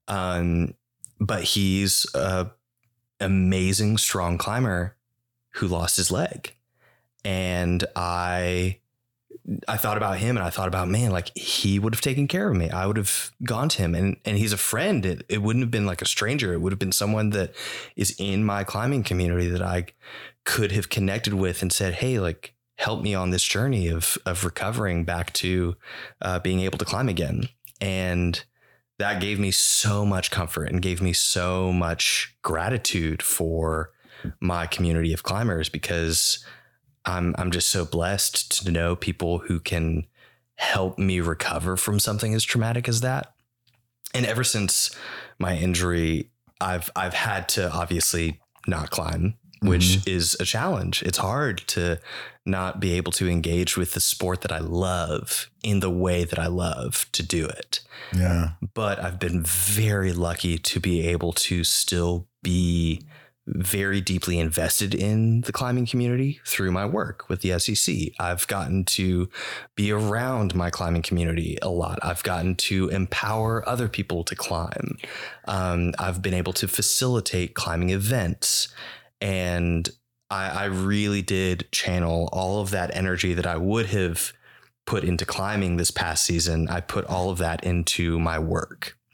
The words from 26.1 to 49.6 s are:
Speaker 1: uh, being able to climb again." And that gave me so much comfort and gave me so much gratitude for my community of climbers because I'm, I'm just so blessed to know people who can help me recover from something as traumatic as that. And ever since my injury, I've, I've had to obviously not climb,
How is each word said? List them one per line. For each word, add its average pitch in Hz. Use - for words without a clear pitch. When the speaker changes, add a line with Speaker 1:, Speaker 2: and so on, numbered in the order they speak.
Speaker 1:
uh, 92
being 92
able 92
to -
climb 120
again." 87
And 90
that 101
gave 98
me 98
so 101
much 95
comfort 80
and 90
gave 90
me 90
so 92
much -
gratitude 82
for 80
my 87
community 82
of 80
climbers 92
because 80
I'm, 87
I'm 90
just 87
so 92
blessed 87
to 95
know 85
people 85
who 87
can 80
help 92
me 95
recover 82
from 104
something 107
as 110
traumatic 117
as 113
that. 127
And 123
ever 113
since -
my 90
injury, 85
I've, 92
I've 92
had 95
to 90
obviously 82
not 80
climb, 85